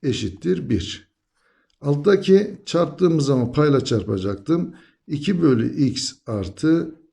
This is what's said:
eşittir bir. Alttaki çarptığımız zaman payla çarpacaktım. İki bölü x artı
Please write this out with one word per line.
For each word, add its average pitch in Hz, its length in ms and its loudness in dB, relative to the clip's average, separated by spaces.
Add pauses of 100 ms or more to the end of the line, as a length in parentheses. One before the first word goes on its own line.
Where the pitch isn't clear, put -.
eşittir 127 680 -4
bir. - 380 -4 (720)
Alttaki 190 840 2
çarptığımız 165 600 0
zaman 127 260 0
payla 143 320 2
çarpacaktım. 101 920 -2 (320)
İki 165 340 -2
bölü 123 340 2
x - 380 -2 (140)
artı 156 680 -2 (180)